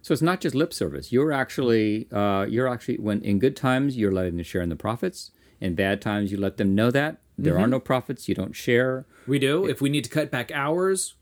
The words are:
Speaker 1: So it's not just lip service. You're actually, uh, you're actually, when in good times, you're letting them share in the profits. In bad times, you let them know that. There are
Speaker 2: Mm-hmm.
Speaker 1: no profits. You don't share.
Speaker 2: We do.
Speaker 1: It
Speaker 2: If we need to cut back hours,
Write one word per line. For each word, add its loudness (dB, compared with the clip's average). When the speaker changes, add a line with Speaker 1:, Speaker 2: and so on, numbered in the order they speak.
Speaker 1:
So -2
it's 2
not 2
just 0
lip 0
service. -4
You're 4
actually, 2
uh, 2
you're 0
actually, -4
when -2
in 2
good 2
times, 0
you're 2
letting 0
them -4
share -4
in -2
the -2
profits. -6
In -4
bad 0
times, -2
you -4
let -2
them 2
know 4
that. -2
There 0
are 4
Speaker 2:
Mm-hmm. 2
Speaker 1:
no 0
profits. -4
You -2
don't -6
share. 0
Speaker 2:
We 0
do. 0
Speaker 1:
It 0
Speaker 2:
If -6
we 2
need 0
to -12
cut -2
back -4
hours, -2